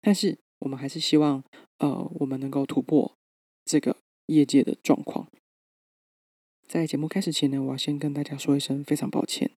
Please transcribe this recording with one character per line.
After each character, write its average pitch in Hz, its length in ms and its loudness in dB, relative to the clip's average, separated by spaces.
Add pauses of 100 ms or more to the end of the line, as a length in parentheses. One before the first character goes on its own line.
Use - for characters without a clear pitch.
但 202 140 6
是 190 240 -2 (200)
我 - 100 -6
们 135 100 -8
还 139 100 -6
是 165 100 -10
希 151 180 2
望， 147 260 2 (340)
呃， - 380 -2
我 143 100 -2
们 131 140 -6
能 135 100 -6
够 139 160 0
突 - 160 0
破 - 340 2 (480)
这 - 160 2
个 - 180 -2 (300)
业 151 160 6
界 135 200 4
的 - 180 -2
状 - 220 2
况。 - 260 -8 (1400)
在 165 200 -2
节 151 100 -4
目 151 100 -2
开 196 140 -2
始 180 100 -2
前 143 200 0
呢， 135 100 -2
我 135 100 -4
要 131 60 -6
先 147 220 -4
跟 147 120 -2
大 143 120 -4
家 143 120 -8
说 143 220 2
一 - 20 2
声 139 240 -4
非 147 120 0
常 - 120 -4
抱 - 160 -2
歉 - 340 -2